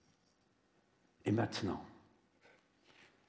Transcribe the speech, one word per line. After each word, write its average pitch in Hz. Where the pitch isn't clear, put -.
Et 107
maintenant, 104